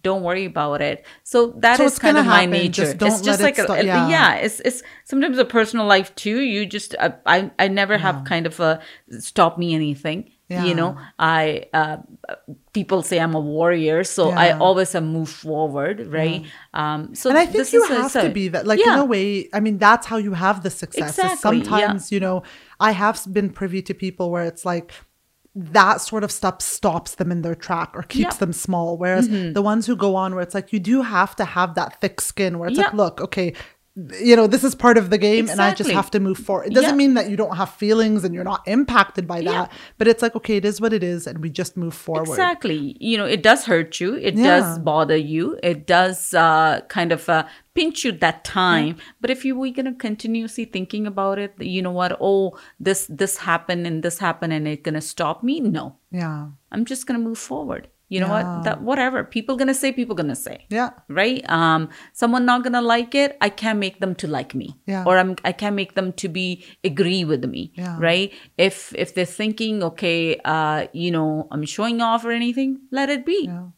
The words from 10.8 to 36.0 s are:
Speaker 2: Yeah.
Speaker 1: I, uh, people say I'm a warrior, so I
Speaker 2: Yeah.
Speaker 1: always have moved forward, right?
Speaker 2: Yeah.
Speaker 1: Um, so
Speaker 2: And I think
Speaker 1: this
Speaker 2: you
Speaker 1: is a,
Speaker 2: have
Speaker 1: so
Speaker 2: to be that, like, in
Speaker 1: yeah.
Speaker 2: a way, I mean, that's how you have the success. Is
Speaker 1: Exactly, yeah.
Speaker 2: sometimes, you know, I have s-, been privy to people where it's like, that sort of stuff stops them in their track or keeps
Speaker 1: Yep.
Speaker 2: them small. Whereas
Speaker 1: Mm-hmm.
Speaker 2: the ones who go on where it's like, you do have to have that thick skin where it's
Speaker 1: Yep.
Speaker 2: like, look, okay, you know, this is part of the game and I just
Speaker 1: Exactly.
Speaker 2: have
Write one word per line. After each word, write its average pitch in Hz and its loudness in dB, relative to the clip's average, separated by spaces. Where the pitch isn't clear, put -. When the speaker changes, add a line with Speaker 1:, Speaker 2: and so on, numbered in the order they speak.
Speaker 2:
Yeah. - -18
Speaker 1:
I, 160 0
uh, 156 0
people 190 0
say 170 0
I'm 165 0
a 160 0
warrior, 160 2
so 180 2
I 175 4
Speaker 2:
Yeah. 160 4
Speaker 1:
always 185 4
have 170 -2
moved 160 -4
forward, 156 -4
right? 160 -2
Speaker 2:
Yeah. 151 -6
Speaker 1:
Um, 151 -8
so - -2
Speaker 2:
And 277 6
I 349 6
think 339 -2
Speaker 1:
this 254 -2
Speaker 2:
you 466 8
Speaker 1:
is 349 0
a, 277 0
Speaker 2:
have 254 0
Speaker 1:
so 240 2
Speaker 2:
to 170 2
be 190 -2
that, 165 -2
like, 214 4
in 453 6
Speaker 1:
yeah. 359 6
Speaker 2:
a 285 2
way, 202 0
I 208 -2
mean, 214 0
that's 214 6
how 226 -4
you 208 -2
have 190 0
the 185 -2
success. - -6
Is - -
Speaker 1:
Exactly, 320 0
yeah. - -2
Speaker 2:
sometimes, 208 0
you 202 0
know, 185 -2
I 214 4
have 208 0
s-, - -12
been 196 0
privy 190 -6
to 190 -10
people 180 -6
where 175 -2
it's 170 -8
like, 175 -4
that 190 4
sort 214 -4
of 202 -4
stuff - -2
stops - -2
them 175 -2
in 170 -2
their 165 -4
track 170 -6
or 175 -12
keeps 320 0
Speaker 1:
Yep. - -12
Speaker 2:
them 175 -2
small. 170 -2
Whereas 185 2
Speaker 1:
Mm-hmm. 185 -2
Speaker 2:
the 202 2
ones 214 2
who 240 0
go 196 2
on 190 -2
where 180 -4
it's 180 -8
like, 196 -6
you 214 0
do 226 2
have 202 0
to 208 -2
have 180 -2
that - -4
thick - -2
skin 180 -2
where 170 -4
it's 247 0
Speaker 1:
Yep. 392 4
Speaker 2:
like, - -4
look, 208 0
okay, 180 -2
you 240 10
know, 226 6
this 214 4
is 269 0
part 240 6
of 196 2
the 208 2
game 214 2
and 190 -4
I 202 6
just 190 -4
Speaker 1:
Exactly. 233 0
Speaker 2:
have 196 0